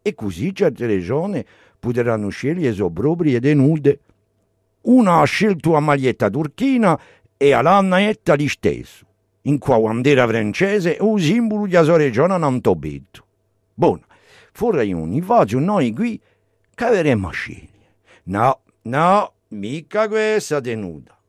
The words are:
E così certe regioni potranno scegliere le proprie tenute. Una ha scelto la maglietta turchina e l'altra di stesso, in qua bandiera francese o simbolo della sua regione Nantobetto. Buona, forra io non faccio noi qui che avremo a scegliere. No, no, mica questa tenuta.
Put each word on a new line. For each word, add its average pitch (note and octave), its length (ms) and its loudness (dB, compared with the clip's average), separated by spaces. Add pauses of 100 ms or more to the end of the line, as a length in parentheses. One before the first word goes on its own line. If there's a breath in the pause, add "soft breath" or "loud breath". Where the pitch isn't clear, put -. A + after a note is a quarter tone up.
E G#3 140 -4
così G#2+ 380 -6
certe C3+ 320 -2
regioni A#2 600 -4 (340 soft breath)
potranno A#2 500 -2
scegliere C3+ 460 -2
le F2+ 160 -2
proprie C#3+ 480 0
tenute. D3 600 2 (800)
Una A3 380 4
ha D3+ 40 4
scelto E3+ 480 0
la D3+ 80 4
maglietta C3 500 0
turchina F#3 680 0 (380 loud breath)
e C#3 140 4
l'altra F#3 840 2
di C#3+ 140 -2
stesso, - 560 -6 (380)
in C#3 160 0
qua A#2+ 200 2
bandiera B2 480 2
francese D#3+ 720 -2
o G#3+ 180 0
simbolo G#3 500 0
della F3 160 4
sua E3 140 4
regione D3+ 400 2
Nantobetto. F#2+ 880 -4 (480)
Buona, C3 300 0 (480 soft breath)
forra G3 300 -2
io G2 160 -2
non F2 240 -4
faccio F3 380 0
noi D#3 340 0
qui G#3+ 260 -6 (560)
che - 80 -8
avremo D3 460 0
a - 20 -12
scegliere. - 380 -14 (540 soft breath)
No, A2 380 -2 (200)
no, E3+ 520 0 (160)
mica D#3+ 600 -6
questa G#3+ 500 -2
tenuta. G2+ 580 -10 (120)